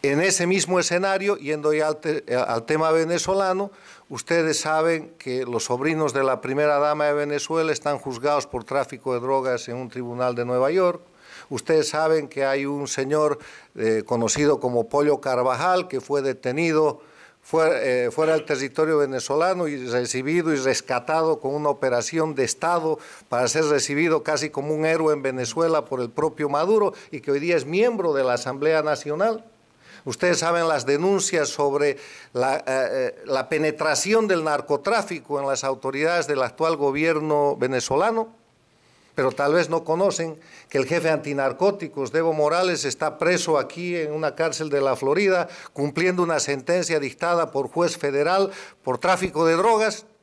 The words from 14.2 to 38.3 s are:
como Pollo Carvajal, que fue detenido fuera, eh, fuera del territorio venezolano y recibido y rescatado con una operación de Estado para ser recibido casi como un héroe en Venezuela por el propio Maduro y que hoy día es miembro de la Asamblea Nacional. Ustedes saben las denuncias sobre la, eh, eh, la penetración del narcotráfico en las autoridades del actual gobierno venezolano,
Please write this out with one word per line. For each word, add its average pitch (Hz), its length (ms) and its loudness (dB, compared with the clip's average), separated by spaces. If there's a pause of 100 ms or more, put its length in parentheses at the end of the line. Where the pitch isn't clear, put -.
como 120 260 0
Pollo 143 320 2
Carvajal, 139 720 0
que 135 100 -4
fue 139 220 -2
detenido 143 800 0 (420)
fuera, 156 400 2
eh, 127 260 2
fuera 156 240 2
del 156 120 0
territorio 151 540 0
venezolano 151 680 0
y 139 180 -6
recibido 131 680 0
y - 20 4
rescatado 147 840 0
con 135 120 -4
una 147 140 -2
operación 139 680 0
de 135 100 2
Estado 160 540 -2 (280)
para 123 220 0
ser 160 160 2
recibido 151 580 2
casi 151 260 -2
como 147 240 -4
un 156 120 0
héroe 156 280 2
en 139 100 -2
Venezuela 143 600 0
por 131 160 -6
el 120 100 -4
propio 151 380 -2
Maduro 185 460 2 (180)
y 143 80 -10
que 143 120 -4
hoy 139 100 0
día 170 160 2
es 131 80 0
miembro 185 480 0
de 135 100 2
la 127 120 2
Asamblea 139 460 0
Nacional. 156 640 -2 (640)
Ustedes 165 340 0
saben 170 300 0
las 139 160 0
denuncias 160 640 0
sobre 143 480 0 (340)
la, 131 240 0
eh, - 100 -6
eh, 131 500 -2 (100)
la 131 240 -2
penetración 160 800 0
del 165 160 2
narcotráfico 147 960 -2
en 139 40 -4
las 135 200 -2
autoridades 139 600 0
del 139 160 -2
actual 160 360 0
gobierno 147 800 2
venezolano, 160 720 0 (840)